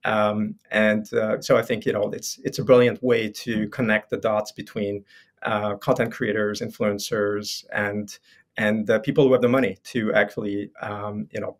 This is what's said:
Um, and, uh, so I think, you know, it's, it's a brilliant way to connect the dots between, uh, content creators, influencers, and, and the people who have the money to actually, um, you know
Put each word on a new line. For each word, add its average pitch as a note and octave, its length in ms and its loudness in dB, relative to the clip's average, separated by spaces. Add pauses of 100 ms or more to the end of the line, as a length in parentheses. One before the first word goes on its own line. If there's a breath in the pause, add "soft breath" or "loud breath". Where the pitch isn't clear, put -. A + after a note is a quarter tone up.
Um, G#2+ 520 0 (160)
and, G#2+ 420 2
uh, A2 280 0
so - 160 4
I A2+ 40 4
think, A2 240 -4
you A2+ 80 0
know, G#2 180 0
it's, - 320 -10
it's - 160 -4
a - 40 -4
brilliant B2 400 6
way A#2 260 2
to A2 400 -4
connect G#2+ 400 0
the A2 80 -4
dots G#2+ 340 -2
between, G2+ 520 -6 (400 soft breath)
uh, G#2 320 -2
content A#2 360 0
creators, G#2 500 -2
influencers, G#2 1120 -2
and, G#2 440 -4 (400 soft breath)
and G#2+ 300 0
the A2 120 4
people D3 260 4
who C3 80 6
have A#2+ 80 4
the A#2+ 80 4
money A#2+ 340 2
to G#2+ 300 -2
actually, G#2 580 0 (100)
um, G#2 500 -8
you G#2 100 -6
know - 180 -8